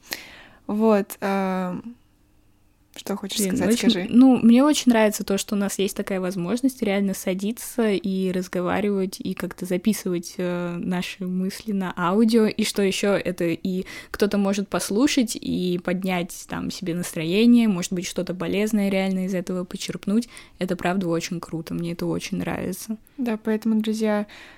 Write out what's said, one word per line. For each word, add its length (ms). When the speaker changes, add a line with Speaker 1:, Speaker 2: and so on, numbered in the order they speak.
Speaker 1:
Вот, 540
эм, 760
что 220
хочешь 220
Speaker 2:
Блин, 180
Speaker 1:
сказать, 180
Speaker 2:
очень, 160
Speaker 1:
скажи. 200
Speaker 2:
ну, 260
мне 260
очень 300
нравится 320
то, 140
что 160
у 40
нас 200
есть 180
такая 240
возможность 640
реально 320
садиться 760
и 420
разговаривать, 840
и 160
как-то 300
записывать, 720
э, 420
наши 480
мысли 460
на 240
аудио, 500
и 180
что 180
еще 320
это 320
и 400
кто-то 280
может 300
послушать 720
и 420
поднять 680
там 200
себе 240
настроение, 720
может 280
быть, 120
что-то 280
полезное 560
реально 340
из 100
этого 300
почерпнуть. 640
Это 180
правда 320
очень 320
круто, 340
мне 180
это 140
очень 320
нравится. 600
Speaker 1:
Да, 260
поэтому, 380
друзья, 460